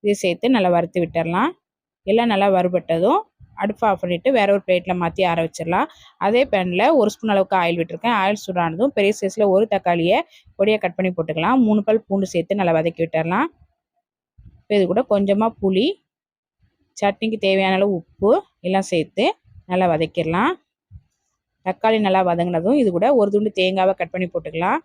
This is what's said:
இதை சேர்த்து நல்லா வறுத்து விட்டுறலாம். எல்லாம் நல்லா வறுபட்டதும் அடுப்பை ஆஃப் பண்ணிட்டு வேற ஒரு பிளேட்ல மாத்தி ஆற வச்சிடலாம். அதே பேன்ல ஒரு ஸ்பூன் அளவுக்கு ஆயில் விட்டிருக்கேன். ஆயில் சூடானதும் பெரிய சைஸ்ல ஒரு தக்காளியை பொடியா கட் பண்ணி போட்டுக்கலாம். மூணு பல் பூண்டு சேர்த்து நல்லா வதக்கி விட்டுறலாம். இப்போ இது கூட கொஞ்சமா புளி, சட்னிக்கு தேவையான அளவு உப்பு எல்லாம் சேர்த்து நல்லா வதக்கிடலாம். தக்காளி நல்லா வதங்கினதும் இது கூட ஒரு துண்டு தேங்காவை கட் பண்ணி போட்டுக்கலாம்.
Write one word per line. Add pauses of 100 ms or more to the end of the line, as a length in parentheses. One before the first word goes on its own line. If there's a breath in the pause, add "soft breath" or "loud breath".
இதை
சேர்த்து
நல்லா
வறுத்து
விட்டுறலாம். (540)
எல்லாம்
நல்லா
வறுபட்டதும் (360)
அடுப்பை
ஆஃப்
பண்ணிட்டு
வேற
ஒரு
பிளேட்ல
மாத்தி
ஆற
வச்சிடலாம். (340 loud breath)
அதே
பேன்ல (140)
ஒரு
ஸ்பூன்
அளவுக்கு
ஆயில்
விட்டிருக்கேன்.
ஆயில்
சூடானதும்
பெரிய
சைஸ்ல
ஒரு
தக்காளியை (360 soft breath)
பொடியா
கட்
பண்ணி
போட்டுக்கலாம்.
மூணு
பல்
பூண்டு
சேர்த்து
நல்லா
வதக்கி
விட்டுறலாம். (1080)
இப்போ
இது
கூட
கொஞ்சமா (100)
புளி, (1120)
சட்னிக்கு
தேவையான
அளவு
உப்பு (300)
எல்லாம்
சேர்த்து (420)
நல்லா
வதக்கிடலாம். (1120)
தக்காளி
நல்லா
வதங்கினதும்
இது
கூட
ஒரு
துண்டு
தேங்காவை
கட்
பண்ணி
போட்டுக்கலாம்.